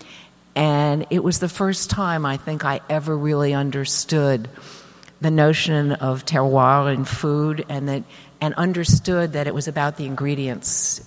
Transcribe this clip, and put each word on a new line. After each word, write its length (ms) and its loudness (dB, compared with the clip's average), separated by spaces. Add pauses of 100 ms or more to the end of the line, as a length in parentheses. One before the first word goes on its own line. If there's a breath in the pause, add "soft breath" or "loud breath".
(560 loud breath)
And 540 2
it 120 2
was 180 2
the 100 0
first 400 -2
time 360 0
I 120 -2
think 260 -6
I 160 -2 (100)
ever 280 -2
really 360 2
understood 960 0 (720 loud breath)
the 100 0
notion 640 4
of 320 -2
terroir 720 4
in 100 0
food, 640 -2
and 220 -4
that, 140 -4 (360 loud breath)
and 140 0
understood 800 0
that 120 -2
it 80 -4
was 140 -4
about 300 -4
the 80 -8
ingredients, 1000 -4